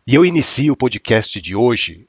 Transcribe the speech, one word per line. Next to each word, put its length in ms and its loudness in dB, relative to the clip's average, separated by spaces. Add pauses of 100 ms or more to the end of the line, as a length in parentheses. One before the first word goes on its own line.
E 80 0
eu 100 6
inicio 480 0
o 40 -4
podcast 640 -2
de 160 -10
hoje 540 -2